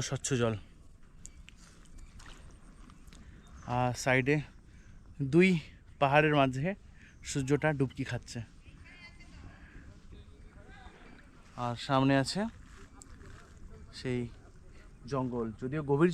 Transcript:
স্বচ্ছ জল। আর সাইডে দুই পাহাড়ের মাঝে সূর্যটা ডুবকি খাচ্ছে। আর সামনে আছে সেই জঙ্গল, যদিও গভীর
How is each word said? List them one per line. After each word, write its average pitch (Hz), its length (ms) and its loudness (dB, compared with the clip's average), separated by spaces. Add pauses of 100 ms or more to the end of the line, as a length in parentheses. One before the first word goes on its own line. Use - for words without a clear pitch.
স্বচ্ছ - 180 -6 (140)
জল। 113 120 2 (3250)
আর 123 140 2 (120)
সাইডে 131 320 4 (1000)
দুই 180 160 8 (520)
পাহাড়ের 151 380 6
মাঝে 135 280 2 (640)
সূর্যটা 143 400 2 (100)
ডুবকি 135 300 -2
খাচ্ছে। 120 300 -8 (3250)
আর 120 120 -4 (120)
সামনে 135 260 6 (100)
আছে 180 180 -2 (1600)
সেই 123 200 -4 (920)
জঙ্গল, 123 360 -2 (140)
যদিও 135 280 -4
গভীর 156 240 6